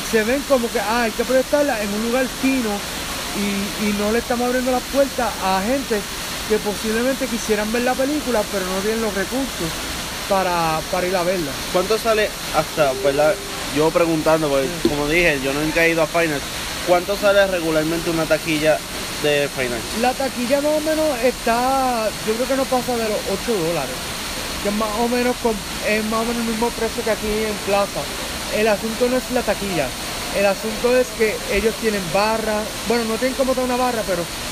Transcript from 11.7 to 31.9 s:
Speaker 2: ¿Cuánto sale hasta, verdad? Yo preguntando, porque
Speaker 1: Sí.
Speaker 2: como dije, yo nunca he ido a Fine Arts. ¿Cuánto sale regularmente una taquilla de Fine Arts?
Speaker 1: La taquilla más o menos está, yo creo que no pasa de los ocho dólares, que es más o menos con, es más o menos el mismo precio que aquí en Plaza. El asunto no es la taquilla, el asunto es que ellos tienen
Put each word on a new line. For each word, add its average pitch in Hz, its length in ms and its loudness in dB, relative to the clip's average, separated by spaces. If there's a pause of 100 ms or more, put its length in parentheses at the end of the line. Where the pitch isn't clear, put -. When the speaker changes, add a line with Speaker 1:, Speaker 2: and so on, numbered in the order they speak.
Speaker 2:
¿Cuánto 185 260 2
sale 220 280 2 (300)
hasta, 156 340 2 (120)
verdad? 143 320 4 (400)
Yo 156 160 4
preguntando, 160 580 4
porque 139 180 2 (140)
Speaker 1:
Sí. - 80 4
Speaker 2:
como 147 180 0
dije, 160 360 4
yo 135 100 0
nunca 156 320 2
he 165 60 6
ido 165 100 2
a 156 60 4
Fine 170 260 2
Arts. 135 120 -4 (420)
¿Cuánto 180 280 4
sale 202 300 6
regularmente 165 640 0
una 165 160 0
taquilla 151 540 2 (420)
de 147 340 4
Fine 123 200 -2
Arts? 117 260 -4
Speaker 1:
La 247 120 4
taquilla 247 460 0
más 294 140 2
o 302 60 2
menos 311 260 0 (180)
está, 247 840 0 (160)
yo 220 80 0
creo 233 140 -2
que 262 80 0
no 269 100 0
pasa 247 320 0
de 226 120 0
los 208 100 0 (100)
ocho 196 240 -2
dólares, 160 400 -2 (720)
que 202 60 -2
es 208 60 0
más 214 220 0
o 240 100 2
menos 247 360 2
con, 233 100 2 (340)
es 214 180 2
más 220 160 0
o 226 40 -2
menos 233 160 -2
el 226 80 -2
mismo 226 220 0
precio 226 320 -4
que 226 80 0
aquí 208 160 -2
en 214 260 -2 (140)
Plaza. 202 340 0 (560)
El 214 100 4
asunto 220 400 2
no 247 100 2
es 247 60 -2 (120)
la 240 80 2
taquilla, 196 440 -2 (480)
el 196 120 2
asunto 220 500 2
es 254 80 4 (100)
que 214 220 2 (160)
ellos 226 260 2
tienen 214 220 0 (100)